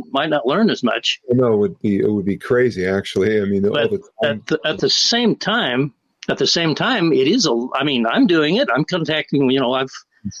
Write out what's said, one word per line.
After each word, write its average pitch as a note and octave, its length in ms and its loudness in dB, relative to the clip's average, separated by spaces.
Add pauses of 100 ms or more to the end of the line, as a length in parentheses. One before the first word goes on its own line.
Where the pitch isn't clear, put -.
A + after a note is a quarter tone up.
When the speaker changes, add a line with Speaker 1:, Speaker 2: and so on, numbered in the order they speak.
(120)
Speaker 1:
might C#3+ 180 0
not C#3 180 0
learn F#3+ 220 2
as A#2+ 120 -2
much. A#2 380 -2 (100)
Speaker 2:
No, B2 240 2
it G#2 40 4
would G2+ 240 -2
be, G2+ 160 0
it G#2+ 120 0
would G#2 160 -2
be F#2+ 120 -2
crazy, A#2 480 0
actually. G2 560 0
I G2 40 -2
mean, G2 200 0
all G#2+ 80 0
Speaker 1:
But C3 180 0
Speaker 2:
the G2+ 60 -2
time. - 120 -12 (140)
Speaker 1:
at G#2+ 240 -2
the, D#3 160 -2
at D#3 160 -4
the G3+ 100 0
same A#3 460 0
time, D3 580 -2 (360)
at C#3+ 80 -2
the C3+ 100 0
same E3 260 0
time, F#3+ 380 0
it C3 160 2
is A3 180 2
a, B2 300 0
I C3 80 -2
mean, B2 240 0
I'm G3 200 4
doing D#3+ 280 2
it. C4 180 0
I'm D3+ 120 0
contacting, D3+ 640 0
you C3 80 2
know, B2+ 140 0
I've C3 180 -4 (500)